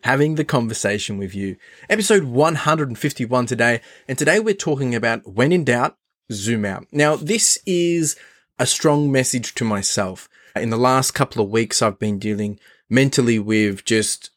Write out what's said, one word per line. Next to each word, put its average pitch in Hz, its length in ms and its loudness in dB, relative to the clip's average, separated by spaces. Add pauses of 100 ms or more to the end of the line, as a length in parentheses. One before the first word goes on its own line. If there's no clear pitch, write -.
having 147 320 2
the 151 100 -2
conversation 110 720 -2
with 95 160 -8
you. 98 220 -6 (340)
Episode 202 360 2
one 139 280 2
hundred 151 360 -2
and 117 100 -10
fifty-one 123 480 -2
today, 117 340 0 (260)
and 131 80 -4
today 156 240 2
we're 220 140 0
talking 139 400 -2
about 113 320 -2
when 117 260 2
in 175 120 2
doubt, 123 340 0 (340)
zoom 107 340 -2
out. 98 260 -6
Now, 151 240 2
this 170 500 0
is 170 500 0 (440)
a 123 80 0
strong 147 440 2
message 131 440 -2
to 120 100 -2
myself. 98 640 -2 (260)
In 113 140 -2
the 113 80 -2
last 131 380 2
couple 123 280 0
of 101 60 -2
weeks, 113 320 0
I've 107 160 0
been 104 220 -2
dealing 104 400 -4 (280)
mentally 123 520 4
with 104 460 0
just - 520 -2